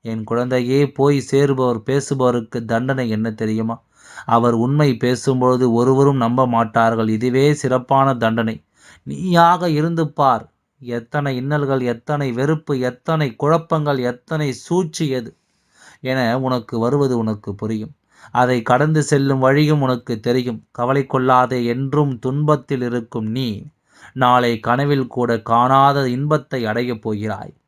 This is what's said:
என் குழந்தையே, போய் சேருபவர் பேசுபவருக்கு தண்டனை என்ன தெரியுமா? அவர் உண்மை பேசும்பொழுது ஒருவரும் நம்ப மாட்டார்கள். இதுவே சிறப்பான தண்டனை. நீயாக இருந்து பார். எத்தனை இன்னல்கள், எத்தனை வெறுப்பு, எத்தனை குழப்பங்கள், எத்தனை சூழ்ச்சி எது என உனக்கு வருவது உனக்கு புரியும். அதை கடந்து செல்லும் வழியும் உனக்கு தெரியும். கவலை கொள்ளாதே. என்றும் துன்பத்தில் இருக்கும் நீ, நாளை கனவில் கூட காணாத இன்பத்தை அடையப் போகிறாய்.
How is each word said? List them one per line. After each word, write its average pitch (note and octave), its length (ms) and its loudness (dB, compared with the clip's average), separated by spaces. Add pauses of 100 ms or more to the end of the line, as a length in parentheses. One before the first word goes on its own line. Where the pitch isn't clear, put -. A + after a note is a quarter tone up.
என் A2+ 240 -8
குழந்தையே, B2+ 640 0
போய் C#3 400 0
சேருபவர் C3 560 2
பேசுபவருக்கு B2+ 760 -2
தண்டனை B2 440 -2
என்ன A2 220 -2
தெரியுமா? A2 520 -4 (440)
அவர் A#2 260 4
உண்மை C3 480 2
பேசும்பொழுது B2+ 720 2
ஒருவரும் C3+ 440 4
நம்ப B2 300 2
மாட்டார்கள். A2+ 640 2
இதுவே B2+ 460 2
சிறப்பான C3+ 600 0
தண்டனை. A2+ 500 -2 (380)
நீயாக E3+ 680 2
இருந்து D#3 420 0
பார். B2+ 400 0 (280)
எத்தனை B2 640 -6
இன்னல்கள், C#3 400 -2
எத்தனை B2+ 500 -4
வெறுப்பு, C#3+ 460 -2
எத்தனை B2+ 580 -4
குழப்பங்கள், D3+ 600 0
எத்தனை B2+ 540 -4
சூழ்ச்சி E3+ 560 -4
எது B2+ 280 -6 (640)
என B2+ 400 -2
உனக்கு B2+ 380 -4
வருவது B2+ 400 0
உனக்கு G#2+ 360 -4
புரியும். A2 400 -8 (360)
அதை B2 320 2
கடந்து D3 400 2
செல்லும் C#3 360 2
வழியும் C#3+ 420 4
உனக்கு B2 400 -2
தெரியும். A#2+ 500 -2
கவலை C3 360 -2
கொள்ளாதே. B2+ 580 2
என்றும் C3+ 540 -2
துன்பத்தில் C#3+ 640 -2
இருக்கும் A#2 440 -6
நீ, A2 380 -6 (480)
நாளை B2 480 2
கனவில் C3+ 460 0
கூட A#2+ 360 -2
காணாத C3+ 680 2
இன்பத்தை C3+ 580 -4
அடையப் A2+ 360 -4
போகிறாய். G#2 520 -6 (140)